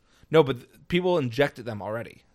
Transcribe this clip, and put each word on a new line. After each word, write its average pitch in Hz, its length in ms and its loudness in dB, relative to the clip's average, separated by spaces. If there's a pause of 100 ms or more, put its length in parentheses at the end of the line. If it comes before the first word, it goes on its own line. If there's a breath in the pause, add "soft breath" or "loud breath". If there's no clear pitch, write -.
(300)
No, 156 140 6
but 131 160 -2
th-, - 100 -20 (200)
people 180 280 0
injected 127 480 -2
them 107 160 -10
already, 107 400 -10 (140)